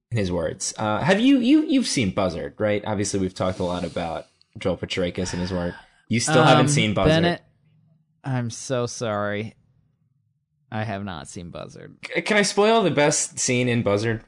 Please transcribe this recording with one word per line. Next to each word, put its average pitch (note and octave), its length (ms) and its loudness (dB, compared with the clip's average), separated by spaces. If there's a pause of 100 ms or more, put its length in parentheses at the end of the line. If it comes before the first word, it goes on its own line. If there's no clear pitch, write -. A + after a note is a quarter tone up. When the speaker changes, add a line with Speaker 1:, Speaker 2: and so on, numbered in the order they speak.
(100)
Speaker 1:
in A#2 60 -4
his F#2+ 160 0
words. E2 460 -4
Uh, G#2+ 240 -2
have G3 180 2
you, C4+ 180 6
you, C#4 280 4
you've C4+ 200 2
seen G#2+ 240 0
Buzzard, E2 480 -2
right? G#2 280 0
Obviously, G2+ 340 -2
we've F#2 140 -2
talked F#2 240 -2
a F#2+ 60 -2
lot F2 200 -4
about E2 400 -6 (340)
Joel F2 200 -2
Pachorikis F2+ 560 -4
and F2 80 -4
his F2+ 100 -4
work. F2 220 -2 (340)
You A2+ 120 0
still D#3 240 4
haven't D3+ 220 6
Speaker 2:
Um, - 20 2
Speaker 1:
seen A2 260 2
Buzzard. G2 160 4 (120)
Speaker 2:
Bennett, E3+ 200 0 (800)
I'm B2+ 280 -4
so A#2+ 360 -4
sorry. G#2 680 -4 (1160)
I G#2+ 140 -6
have G2+ 200 -6
not D#2+ 240 -10
seen F2 220 -14
Buzzard. F2+ 460 -16 (180)
Speaker 1:
C-, E3 80 -2
can G#3+ 140 0
I G3+ 60 6
spoil G#3+ 400 4
the F3 80 2
best C#3+ 480 0
scene B2 300 0
in A#2 140 2
Buzzard G#2+ 460 0